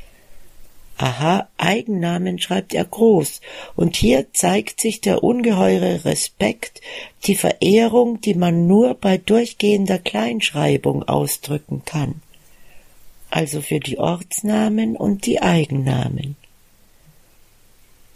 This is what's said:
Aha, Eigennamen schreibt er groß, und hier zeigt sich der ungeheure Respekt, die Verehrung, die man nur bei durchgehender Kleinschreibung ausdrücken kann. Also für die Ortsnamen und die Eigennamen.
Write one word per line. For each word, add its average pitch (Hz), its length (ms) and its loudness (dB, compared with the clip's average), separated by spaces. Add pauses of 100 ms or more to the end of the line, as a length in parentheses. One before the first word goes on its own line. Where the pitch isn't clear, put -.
(960)
Aha, 139 600 -2
Eigennamen 180 800 -2
schreibt 185 340 -4
er 165 140 -2
groß, 208 560 2 (340)
und 170 180 2
hier 262 380 2
zeigt 190 480 0
sich 220 220 -4
der 190 200 2
ungeheure 190 840 2
Respekt, - 720 -4 (440)
die 196 100 2
Verehrung, 226 880 2
die 208 100 2
man 170 340 2
nur 226 280 6
bei 185 240 0
durchgehender 202 800 2
Kleinschreibung 147 1040 -2
ausdrücken 143 840 -4
kann. 143 380 -6 (1080)
Also 151 320 -4
für 147 200 -4
die - 180 -8
Ortsnamen 214 960 -2
und 202 300 -2
die - 160 0
Eigennamen. 139 920 0 (1800)